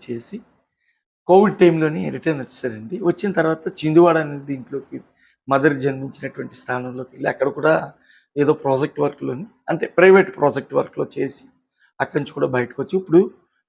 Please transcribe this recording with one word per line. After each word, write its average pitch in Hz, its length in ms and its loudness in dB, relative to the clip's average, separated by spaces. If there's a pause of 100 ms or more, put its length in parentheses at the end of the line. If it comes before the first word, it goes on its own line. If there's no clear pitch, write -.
(100)
చేసి, 120 300 -12 (840)
కోవిడ్ 190 320 4
టైంలోని 165 520 2
రిటర్న్ 135 300 -4
వచ్చేసారండి. 113 600 -10
వచ్చిన 175 300 -2
తర్వాత 160 520 -4
చిందువాడ 160 340 6
అనే 147 200 -6
దీంట్లోకి, 139 600 -10 (480)
మదర్ 139 260 2
జన్మించినటువంటి 135 800 -8
స్థానంలోకి 127 600 -10
వెళ్ళి, 139 120 -6
అక్కడ 135 200 -2
కూడా 156 440 0 (440)
ఏదో 143 160 4
ప్రాజెక్ట్ 139 480 -2
వర్క్‌లోని, 139 460 -6 (220)
అంటే - 180 -4
ప్రైవేట్ 190 500 6
ప్రాజెక్ట్ 139 380 -2
వర్క్‌లో - 320 -4 (120)
చేసి, 139 260 -8 (560)
అక్కడి 143 220 -2
నుంచి 127 100 -12
కూడా 143 140 -2
బయటకు 127 360 -4
వచ్చి, 180 160 -4
ఇప్పుడు 185 320 2 (380)